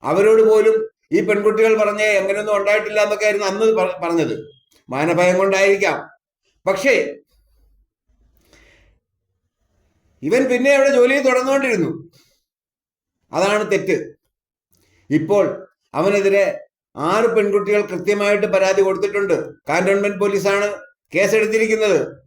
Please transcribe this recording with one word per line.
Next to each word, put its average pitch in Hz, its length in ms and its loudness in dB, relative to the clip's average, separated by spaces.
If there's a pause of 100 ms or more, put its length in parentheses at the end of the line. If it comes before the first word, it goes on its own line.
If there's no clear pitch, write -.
അവരോട് 202 460 4
പോലും 214 260 4 (420)
ഈ - 20 4 (100)
പെൺകുട്ടികൾ 214 520 2
പറഞ്ഞേ 208 280 0 (100)
അങ്ങനെയൊന്നും 202 400 -2
ഉണ്ടായിട്ടില്ല 208 460 -2
എന്നൊക്കെ 202 220 -2
ആയിരുന്നു 208 240 -2
അന്ന് 208 160 -2 (120)
പ-, 180 240 -2
പറഞ്ഞത്. 170 320 -2 (580)
മാനഭയം 170 480 0
കൊണ്ടായിരിക്കാം. 196 560 0 (720)
പക്ഷേ 196 280 0 (3250)
ഇവൻ 240 220 2
പിന്നെ 262 260 2
അവിടെ 269 200 4
ജോലി 254 200 4 (100)
തുടർന്നുകൊണ്ടിരുന്നു. 254 640 0 (1500)
അതാണ് 202 360 0
തെറ്റ്. 180 240 -2 (1200)
ഇപ്പോൾ 190 260 0 (560)
അവനെതിരെ 196 440 2 (680)
ആറ് 226 260 2
പെൺകുട്ടികൾ 202 540 0
കൃത്യമായിട്ട് 202 640 -2
പരാതി 190 320 2
കൊടുത്തിട്ടുണ്ട്. 196 500 -2 (340)
കാന്റോൺമെന്റ് 196 520 0
പോലീസാണ് 202 460 -2 (460)
കേസെടുത്തിരിക്കുന്നത് 220 880 0 (260)